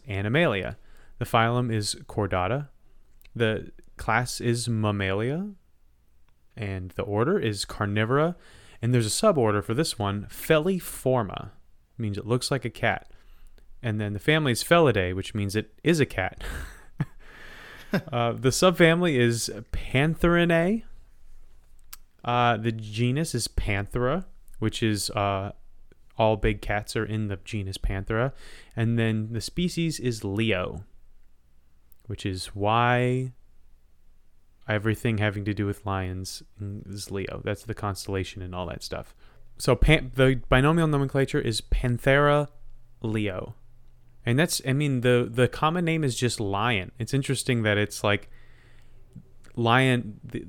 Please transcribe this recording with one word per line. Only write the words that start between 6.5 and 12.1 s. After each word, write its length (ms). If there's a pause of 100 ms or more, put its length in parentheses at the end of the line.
And 340
the 120
order 360
is 260
Carnivora. 680 (460)
And 120
there's 140
a 20
suborder 540
for 100
this 240
one, 320
Feliforma. 1200 (460)
Means 200